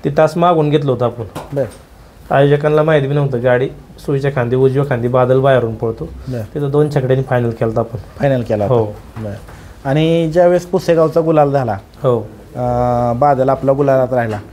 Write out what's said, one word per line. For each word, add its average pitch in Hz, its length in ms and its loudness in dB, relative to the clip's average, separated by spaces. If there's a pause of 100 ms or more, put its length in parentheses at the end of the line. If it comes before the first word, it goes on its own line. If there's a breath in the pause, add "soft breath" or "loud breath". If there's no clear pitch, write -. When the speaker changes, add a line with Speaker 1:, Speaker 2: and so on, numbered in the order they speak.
Speaker 1:
ते 147 120 -2
तास 156 200 2
मागून 170 320 2
घेतलं 147 220 0
होतं 123 140 0
आपण. 113 180 -4 (300)
Speaker 2:
बरं. - 800 -8
Speaker 1:
आयोजकांना 147 500 2
माहिती 151 240 2
बी 143 60 -4
नव्हतं, 127 300 -2
गाडी 123 260 2 (300)
सुईच्या 139 360 -2
खांदी, 123 200 0
उजव्या 131 340 2
खांदी 120 180 -2
बादल 127 320 2
बाहेरून 123 360 2
पळतो. 117 340 -6 (180)
Speaker 2:
बरं. 123 140 -8 (140)
Speaker 1:
तिथं 143 140 -4
दोन 147 200 2
छकड्यांनी 131 340 0
final 123 260 0
केलं 113 160 -4
होतं 113 140 -2
आपण. - 200 -6 (180)
Speaker 2:
Final 135 240 0
केला 104 240 -2
होता. 120 140 2
Speaker 1:
हो. 110 60 0 (380)
Speaker 2:
बरं. 101 100 -8 (560 loud breath)
आणि 160 440 0
ज्यावेळेस 175 320 2
पुसेगावचा 165 560 0
गुलाल 151 300 2
झाला, 120 260 -2 (260)
Speaker 1:
हो. 117 240 0 (280)
Speaker 2:
अ, 123 580 -2
बादल 135 360 2
आपला 131 220 0
गुलालात 135 420 2
राहिला 113 260 -2 (140)